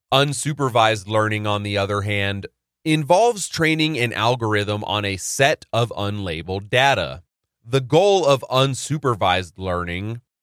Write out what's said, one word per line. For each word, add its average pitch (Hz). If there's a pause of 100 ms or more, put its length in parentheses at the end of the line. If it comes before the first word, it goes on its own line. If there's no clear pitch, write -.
(120)
Unsupervised 131
learning, 107
on 104
the 101
other 101
hand, 101 (360)
involves 175
training 156
an 120
algorithm 107
on 101
a 98
set -
of 117
unlabeled 98
data. 104 (420)
The 123
goal 165
of 139
unsupervised 120
learning 92 (220)